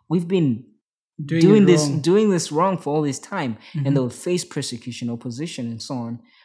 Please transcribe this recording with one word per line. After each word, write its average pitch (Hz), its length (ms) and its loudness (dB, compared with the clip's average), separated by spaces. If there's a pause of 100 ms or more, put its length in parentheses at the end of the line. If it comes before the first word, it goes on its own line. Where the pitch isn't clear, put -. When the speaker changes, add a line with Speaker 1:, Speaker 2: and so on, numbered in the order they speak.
Speaker 1:
we've 170 200 -2
been 160 360 0 (600)
Speaker 2:
Doing 160 160 -2
Speaker 1:
doing 202 220 8
Speaker 2:
it 190 40 6
Speaker 1:
this, 170 160 6
Speaker 2:
wrong. 147 180 -2
Speaker 1:
doing 202 300 4
this 175 200 -2
wrong 175 280 0
for 147 180 -4
all 156 60 0
this 139 180 -4
time." 151 340 -6
Speaker 2:
Mm-hmm. 135 320 -8
Speaker 1:
And 139 100 2
they'll 127 140 0
face 175 340 -4
persecution, 123 640 -10
opposition, 123 580 -10
and 117 120 -12
so - 140 -12
on. 120 260 -10 (240)